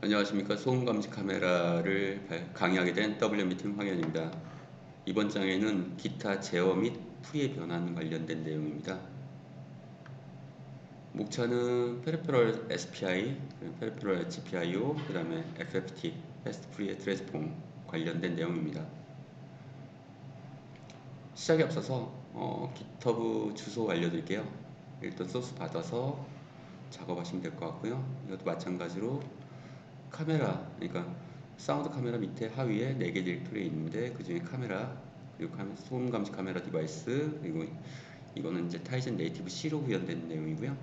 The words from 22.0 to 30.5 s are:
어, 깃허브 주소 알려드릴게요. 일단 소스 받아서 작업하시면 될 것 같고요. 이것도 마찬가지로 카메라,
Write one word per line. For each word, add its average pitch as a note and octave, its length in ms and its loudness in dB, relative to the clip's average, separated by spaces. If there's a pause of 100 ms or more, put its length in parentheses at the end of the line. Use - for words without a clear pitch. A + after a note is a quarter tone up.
어, A#2 440 -2
깃허브 A2 800 2
주소 A2 340 0
알려드릴게요. E2+ 640 2 (480)
일단 - 280 -4
소스 - 260 -2
받아서 A#2 720 -2 (640)
작업하시면 F2 500 -2
될 E2+ 140 -4
것 E2+ 140 -4
같고요. A#2+ 360 -2 (220)
이것도 F#2+ 180 -6
마찬가지로 F2+ 760 0 (920)
카메라, C3+ 680 2